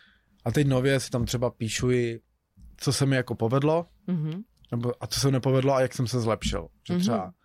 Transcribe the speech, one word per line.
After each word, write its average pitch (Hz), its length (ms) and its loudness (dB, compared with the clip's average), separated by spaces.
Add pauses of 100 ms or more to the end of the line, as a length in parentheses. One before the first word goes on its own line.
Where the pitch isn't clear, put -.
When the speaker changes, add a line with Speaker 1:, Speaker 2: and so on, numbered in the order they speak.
(460)
Speaker 1:
A 120 60 -2
teď 147 160 2
nově 135 320 2
si - 100 -8
tam 120 160 0
třeba 120 240 -2
píšu 123 420 -2
i, 120 280 0 (580)
co 139 160 -2
se 139 120 0
mi 135 100 4
jako 123 200 -2
povedlo, 139 500 2 (220)
Speaker 2:
Mhm. 165 340 -2 (300)
Speaker 1:
nebo, 120 280 -2
a 110 80 -8
co - 120 -6
se 131 120 2
nepovedlo 131 420 2
a 131 80 4
jak 127 120 0
jsem 123 140 -2
se 123 140 -2
zlepšil. 98 460 -2 (200)
Že 175 60 -4
Speaker 2:
Mhm. 175 80 2
Speaker 1:
třeba, 185 320 -2 (100)